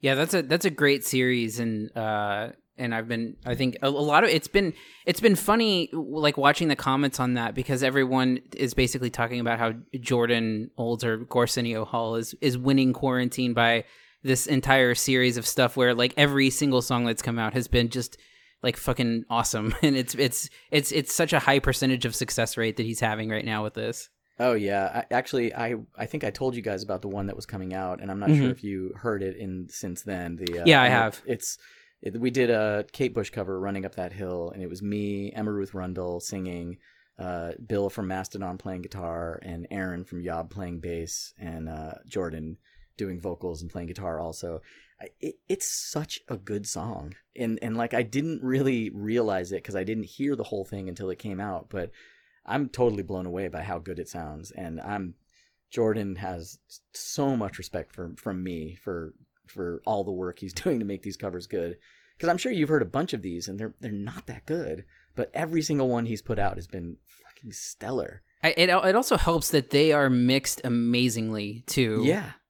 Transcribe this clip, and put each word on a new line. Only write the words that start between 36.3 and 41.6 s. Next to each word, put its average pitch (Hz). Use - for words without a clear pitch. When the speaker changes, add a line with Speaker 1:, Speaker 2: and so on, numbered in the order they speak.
Speaker 2:
uh, 87
Bill 101
from 101
Mastodon 92
playing 92
guitar, 85
and 85
Aaron 92
from 87
Yob 82
playing 87
bass, 82
and, 82